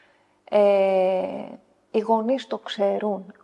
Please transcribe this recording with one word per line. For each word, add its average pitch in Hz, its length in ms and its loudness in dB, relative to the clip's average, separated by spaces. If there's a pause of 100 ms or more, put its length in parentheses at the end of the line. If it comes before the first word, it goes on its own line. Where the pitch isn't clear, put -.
(500)
Ε, 190 960 2 (520)
οι - 20 0
γονείς 226 480 0
το - 100 -6
ξέρουν, 196 680 -4 (180)